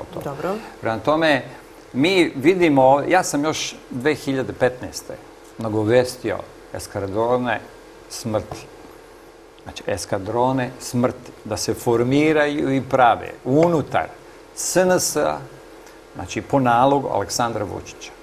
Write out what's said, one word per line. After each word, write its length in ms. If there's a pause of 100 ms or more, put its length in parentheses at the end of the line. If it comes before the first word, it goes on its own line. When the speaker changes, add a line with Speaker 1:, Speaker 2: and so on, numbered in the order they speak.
(140)
Speaker 1:
to. 80
Speaker 2:
Dobro. 340 (260)
Speaker 1:
Prema 180
tome, 440 (500)
mi 420
vidimo, 680
ja 200
sam 200
još 320 (140)
dve 260
hiljade 380
petnaeste 600 (440)
nagovestio 800 (360)
eskadrone 840 (500)
smrti. 560 (1000)
Znači, 240
eskadrone 880
smrti, 540 (120)
da 140
se 160
formiraju 1000
i 100
prave 480 (160)
unutar 600 (500)
S 200
N 160
S-a, 460 (800)
znači, 260
po 180
nalogu 500
Aleksandra 560
Vučića. 460 (120)